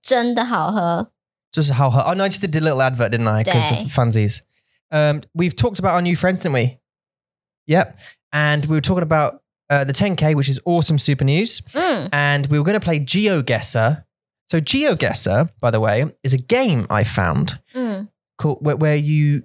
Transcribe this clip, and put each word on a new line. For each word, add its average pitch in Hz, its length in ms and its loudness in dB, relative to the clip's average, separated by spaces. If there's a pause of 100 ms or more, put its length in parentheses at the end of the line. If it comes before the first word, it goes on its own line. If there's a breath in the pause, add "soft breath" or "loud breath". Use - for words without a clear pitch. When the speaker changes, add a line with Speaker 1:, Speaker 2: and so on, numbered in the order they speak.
Speaker 1:
真 240 340 0
的 240 80 0
好 226 280 -2
喝。 180 380 -2 (420)
Speaker 2:
就 160 100 -2
是 143 120 0
好 131 160 2
喝。 120 120 2
Oh, 165 140 0
no, 190 100 -2
I 196 40 0
just 190 120 -8
did 165 160 -4
a 156 40 -2
little 147 200 2
advert, 123 300 0
didn't 117 180 0
I? 110 140 2
'Cause - 280 2
of 120 80 0
Speaker 1:
对。 123 80 -6
Speaker 2:
funsies. 110 520 0 (520)
Um, 151 300 0 (120)
we've 170 220 0
talked 226 240 -2
about 185 140 0
our 175 80 2
new 175 140 0
friends, 185 260 0
didn't 156 120 -2
we? 123 260 0 (880)
Yep. 165 300 0 (360 loud breath)
And 147 320 0
we 156 100 0
were 156 60 0
talking 180 220 0
about, 156 380 0 (280)
uh, 143 160 2
the 135 80 -2
ten 196 220 0
K, 156 200 2
which 139 140 0
is 135 160 -2
awesome 170 340 2
super 139 240 0
news. 160 380 0 (120)
Speaker 1:
Mm. 277 380 0
Speaker 2:
And 143 360 0
we 147 120 2
were 147 60 0
gonna 202 140 0
play 170 200 -2
GeoGuessr. 139 1040 0 (460)
So 170 100 0
GeoGuessr, 160 880 0 (120)
by 120 100 2
the 110 80 0
way, 110 260 0 (180)
is 131 100 -2
a 135 40 4
game 170 520 0
I 104 160 0
found 82 540 -2 (140)
Speaker 1:
Mm. 214 360 -6 (280)
Speaker 2:
called, 147 240 -2
where, 147 140 -2
where 151 220 0
you, 147 480 0